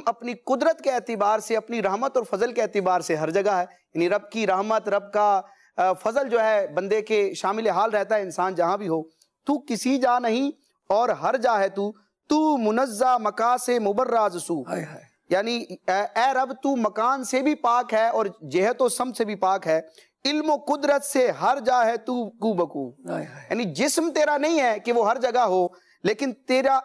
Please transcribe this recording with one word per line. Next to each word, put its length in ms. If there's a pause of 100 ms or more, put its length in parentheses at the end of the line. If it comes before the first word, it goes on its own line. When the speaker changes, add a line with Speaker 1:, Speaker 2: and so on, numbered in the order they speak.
Speaker 1:
اپنی 280
قدرت 480
کے 100
اعتبار 480
سے، 160
اپنی 260
رحمت 360
اور 120
فضل 240
کے 80
اعتبار 400
سے 140
ہر 140
جگہ 220
ہے۔ 140 (280)
یعنی 160
رب 220
کی 160
رحمت، 420
رب 240
کا، 280 (360)
آ، 160
فضل 360
جو 120
ہے 260
بندے 340
کے 320
شامل 340
حال 240
رہتا 240
ہے، 60
انسان 340
جہاں 220
بھی 100
ہو۔ 160 (420)
"تو 140
کسی 380
جا 220
نہیں 320 (380)
اور 200
ہر 280
جا 220
ہے 100
تو، 220 (380)
تو 280
منزہ 640
مکا 380
سے 220
مبرّز 640
سو۔" 180
Speaker 2:
ہائے 220
ہائے۔ 260 (200)
Speaker 1:
یعنی، 400
اے، 500
اے 140
رب، 200 (100)
تو 120
مکان 480
سے 180
بھی 140
پاک 380
ہے 140
اور 180 (260)
جہت 300
و 80
سمت 280
سے 80
بھی 100
پاک 320
ہے، 140 (440)
علم 240
و 80
قدرت 460
سے 280
ہر 340
جا 200
ہے 120
تو 320
کو 240
بکو۔ 360
Speaker 2:
ہائے 360
ہائے۔ 240
Speaker 1:
یعنی 140
جسم 520
تیرا 220
نہیں 240
ہے 180
کہ 120
وہ 200
ہر 60
جگہ 220
ہو، 280 (360)
لیکن 300
تیرا 520